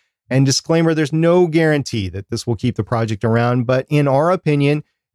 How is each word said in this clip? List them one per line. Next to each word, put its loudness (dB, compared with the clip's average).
And 2
disclaimer, 0
there's -2
no 2
guarantee 0
that -12
this -8
will -2
keep -2
the -4
project -4
around, 0
but -2
in 2
our 2
opinion, 0